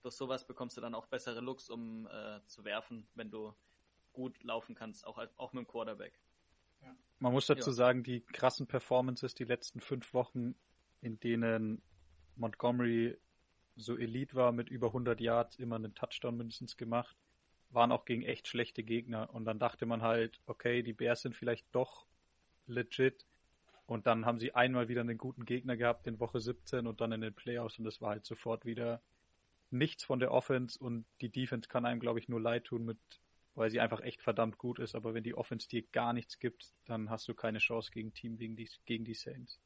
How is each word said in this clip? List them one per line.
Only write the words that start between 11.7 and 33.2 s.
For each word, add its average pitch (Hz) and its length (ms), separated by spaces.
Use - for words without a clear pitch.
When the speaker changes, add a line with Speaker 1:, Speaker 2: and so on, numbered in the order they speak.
Speaker 3:
Montgomery 120 800
so 113 200
Elite 120 380
war, 127 180
mit 117 160
über 120 240
hundert 120 280
Yards, 117 360
immer 117 200
einen 110 180
Touchdown - 420
mindestens 117 400
gemacht, 117 400
waren 120 220
auch 120 120
gegen 120 180
echt - 260
schlechte 120 340
Gegner. 113 500
Und 113 140
dann 110 120
dachte 120 280
man 117 160
halt, 113 440
okay, 120 360
die 117 100
Bears 120 300
sind 120 140
vielleicht 120 360
doch - 340
legit. 127 580
Und 113 200
dann 113 200
haben 120 120
sie 123 160
einmal 123 340
wieder 120 120
einen 117 180
guten 127 280
Gegner 127 300
gehabt 120 300
in 113 140
Woche 120 200
siebzehn 120 460
und 110 140
dann 113 120
in 110 100
den 110 120
Playoffs. 120 440
Und 113 60
das 107 160
war 107 100
halt 104 160
sofort 113 400
wieder 117 360
nichts 135 340
von 127 160
der 123 120
Offense. 127 460
Und 117 280
die 120 80
Defense 127 380
kann 120 180
einem, 120 120
glaub 117 200
ich, - 100
nur 117 140
leid 117 220
tun, 117 200
mit, 113 140